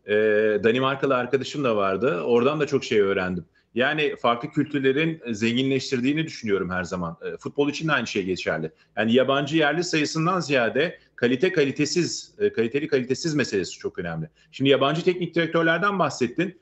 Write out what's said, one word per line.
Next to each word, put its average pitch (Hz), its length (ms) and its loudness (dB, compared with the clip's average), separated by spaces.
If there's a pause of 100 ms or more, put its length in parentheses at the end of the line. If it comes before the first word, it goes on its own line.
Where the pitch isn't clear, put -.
E, 101 80 -2 (500)
Danimarkalı 131 520 2
arkadaşım 127 480 -2
da 117 120 0
vardı. 104 460 0
Oradan 143 380 2
da 143 80 0
çok 139 160 0
şey 113 160 2
öğrendim. 92 460 0 (300)
Yani 143 400 0
farklı 120 340 0
kültürlerin 147 720 0 (100)
zenginleştirdiğini 131 920 0
düşünüyorum 98 440 -2
her 90 140 -4
zaman. 87 380 -6
E, 87 160 -8
futbol - 320 -2
için 143 180 -4
de 151 40 0
aynı 123 160 0
şey 101 160 -2
geçerli. 85 480 -4 (260)
Yani 110 160 2
yabancı 135 440 2
yerli 156 260 2
sayısından 160 560 0
ziyade 131 600 0 (160)
kalite 131 360 2
kalitesiz, 147 880 -2
e, 104 140 2
kaliteli 120 340 0
kalitesiz 135 480 -2
meselesi 110 360 0
çok - 280 -10
önemli. 82 300 -6 (220)
Şimdi 135 180 0
yabancı 139 340 4
teknik 180 320 0
direktörlerden 170 640 0
bahsettin. 160 640 -2